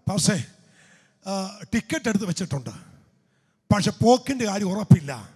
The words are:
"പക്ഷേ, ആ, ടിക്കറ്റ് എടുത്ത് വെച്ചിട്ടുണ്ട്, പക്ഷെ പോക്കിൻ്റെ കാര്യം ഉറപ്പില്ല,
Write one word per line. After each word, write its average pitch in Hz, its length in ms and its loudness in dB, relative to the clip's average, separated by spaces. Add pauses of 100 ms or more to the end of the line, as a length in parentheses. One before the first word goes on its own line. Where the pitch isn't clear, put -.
"പക്ഷേ, 196 300 0 (920)
ആ, 196 40 -6 (400)
ടിക്കറ്റ് 247 380 -4
എടുത്ത് 202 200 0
വെച്ചിട്ടുണ്ട്, 139 420 -8 (1000)
പക്ഷെ 208 200 2 (100)
പോക്കിൻ്റെ 247 460 2
കാര്യം 202 240 -2
ഉറപ്പില്ല, 180 400 4 (240)